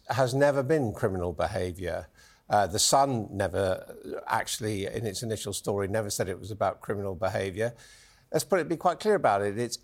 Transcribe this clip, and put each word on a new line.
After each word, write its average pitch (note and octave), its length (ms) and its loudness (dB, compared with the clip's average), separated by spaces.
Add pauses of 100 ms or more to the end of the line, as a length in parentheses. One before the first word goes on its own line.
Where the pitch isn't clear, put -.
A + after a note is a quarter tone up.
has B2 240 2
never C#3 300 4
been C3 300 2
criminal F#2 400 -2
behaviour. F2+ 760 -4 (420)
Uh, G#2 180 4
The G2 120 -2
Sun C3+ 520 4
never, F#2+ 540 0 (420)
actually, G#2+ 580 -2
in A2 200 -6
its G2 160 -6
initial G#2+ 320 -4
story, G2+ 340 -2
never G#2 220 0
said G2 200 -2
it F2+ 100 -6
was G2+ 120 -12
about G2+ 300 0
criminal G2 320 -4
behaviour, G2 600 -2 (600)
let's D#3 100 2
put F#3 160 2
it, D#3 80 -2
be E3+ 80 -2
quite E3+ 240 0
clear G#3+ 160 4
about A2 280 4
it. G2+ 160 0
It's A#2+ 240 -2